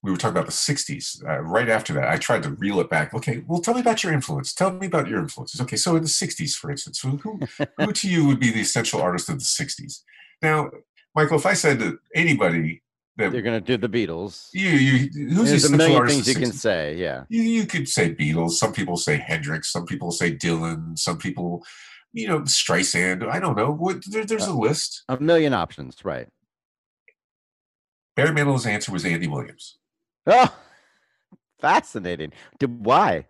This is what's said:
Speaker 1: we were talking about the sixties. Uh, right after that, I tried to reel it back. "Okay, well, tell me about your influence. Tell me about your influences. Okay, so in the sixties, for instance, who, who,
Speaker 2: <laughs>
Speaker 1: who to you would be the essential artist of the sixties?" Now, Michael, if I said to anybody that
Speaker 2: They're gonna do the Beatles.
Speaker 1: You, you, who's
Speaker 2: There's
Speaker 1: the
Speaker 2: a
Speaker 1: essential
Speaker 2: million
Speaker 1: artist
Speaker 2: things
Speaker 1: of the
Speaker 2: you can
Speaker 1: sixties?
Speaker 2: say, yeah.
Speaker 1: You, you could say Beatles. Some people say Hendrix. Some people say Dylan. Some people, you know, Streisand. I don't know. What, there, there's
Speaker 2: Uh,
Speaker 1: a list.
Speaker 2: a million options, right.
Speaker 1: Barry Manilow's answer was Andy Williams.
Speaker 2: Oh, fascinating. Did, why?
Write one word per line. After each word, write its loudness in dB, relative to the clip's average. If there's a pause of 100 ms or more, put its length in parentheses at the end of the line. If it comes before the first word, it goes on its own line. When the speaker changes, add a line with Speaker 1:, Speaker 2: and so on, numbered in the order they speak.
Speaker 1:
we -4
were 0
talking -2
about 0
the -8
sixties. -4
Uh, -2
right 0
after 0
that, 0
I 0
tried 0
to -6
reel -2
it -2
back. -2
"Okay, -4
well, -2
tell 0
me 0
about 2
your 0
influence. -4
Tell 2
me -8
about 0
your -2
influences. -8
Okay, -4
so 2
in 2
the -4
sixties, -2
for -8
instance, -10
who, -2
who, -8 (200)
Speaker 2:
<laughs> -6
Speaker 1:
who 0
to -2
you 4
would 4
be 4
the -2
essential 0
artist 0
of -4
the -10
sixties?" -6 (380)
Now, 0 (440)
Michael, 4
if 0
I 4
said 2
to -2 (180)
anybody 2 (360)
that 0
Speaker 2:
They're -4
gonna 0
do 0
the -2
Beatles. -4
Speaker 1:
You, 0
you, 4 (200)
who's 2
Speaker 2:
There's -
Speaker 1:
the 6
Speaker 2:
a 6
Speaker 1:
essential 6
Speaker 2:
million 8
Speaker 1:
artist 4
Speaker 2:
things 0
Speaker 1:
of 4
the -2
Speaker 2:
you 0
can -
Speaker 1:
sixties? -4
Speaker 2:
say, 0
yeah. -4
Speaker 1:
You, 0
you 2
could -4
say 0
Beatles. 0
Some 0
people -4
say 0
Hendrix. -4
Some -4
people -6
say -2
Dylan. -4
Some -2
people, -6 (520)
you -6
know, 0
Streisand. 0
I -2
don't -2
know. 2
What, -2
there, -2
there's -2
Speaker 2:
Uh, -4
Speaker 1:
a -4
list. -2
Speaker 2:
a -2
million 4
options, -4
right. -6 (1900)
Speaker 1:
Barry 4
Manilow's 2
answer -2
was -4
Andy 0
Williams. -10 (500)
Speaker 2:
Oh, 8 (1040)
fascinating. 0 (260)
Did, -2
why? 4